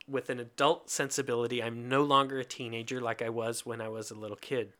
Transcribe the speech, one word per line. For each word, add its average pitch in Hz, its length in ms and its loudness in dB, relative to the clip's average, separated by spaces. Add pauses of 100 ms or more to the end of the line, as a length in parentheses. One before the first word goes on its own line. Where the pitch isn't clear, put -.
with 135 220 -4
an 123 100 -4
adult 139 480 2
sensibility. 120 760 0
I'm 117 280 -4
no 139 120 6
longer 135 360 4
a 127 60 -4
teenager 117 580 -6
like 113 180 -2
I 117 80 -2
was 117 380 -2
when 113 160 -6
I 110 60 -6
was 110 220 -8
a 113 40 -12
little 107 240 -10
kid. 117 420 -2